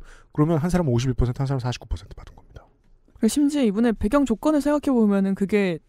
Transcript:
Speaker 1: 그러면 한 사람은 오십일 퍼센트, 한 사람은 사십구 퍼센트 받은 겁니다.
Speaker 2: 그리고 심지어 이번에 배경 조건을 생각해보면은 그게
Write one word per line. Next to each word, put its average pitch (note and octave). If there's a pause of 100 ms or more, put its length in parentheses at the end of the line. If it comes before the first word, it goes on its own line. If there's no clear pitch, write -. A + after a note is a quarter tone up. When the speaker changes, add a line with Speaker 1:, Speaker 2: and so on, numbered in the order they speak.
(320)
Speaker 1:
그러면 D#3
한 E3
사람은 E3+
오십일 A#2+
퍼센트, B2
한 C3+
사람은 C3+
사십구 A#2+
퍼센트 -
받은 -
겁니다. - (480)
Speaker 2:
그리고 A3
심지어 C#4+
이번에 A3+
배경 C4+
조건을 D4
생각해보면은 A3
그게 F#3+ (100)